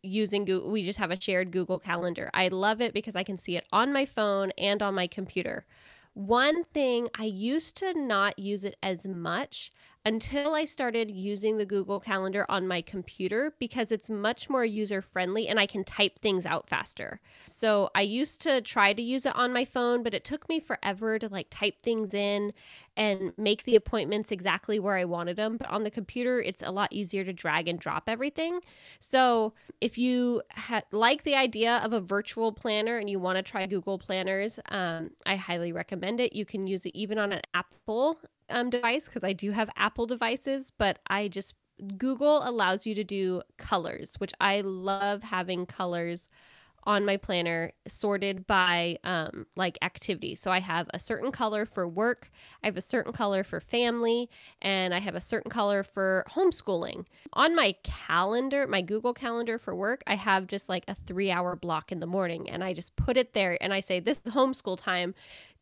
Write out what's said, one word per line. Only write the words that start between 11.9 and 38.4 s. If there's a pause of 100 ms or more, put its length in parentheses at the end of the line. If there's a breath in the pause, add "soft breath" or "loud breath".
Calendar
on
my
computer
because
it's
much
more
user-friendly
and
I
can
type
things
out
faster. (260 soft breath)
So
I
used
to
try
to
use
it
on
my
phone,
but
it
took
me
forever
to,
like,
type
things
in (460 loud breath)
and
make
the
appointments
exactly
where
I
wanted
them.
But
on
the
computer,
it's
a
lot
easier
to
drag
and
drop
everything. (400 loud breath)
So (260 loud breath)
if
you (100)
ha-,
like
the
idea
of
a
virtual
planner
and
you
wanna
try
Google
Planners,
um, (140)
I
highly
recommend
it.
You
can
use
it
even
on
an (120)
Apple, (300)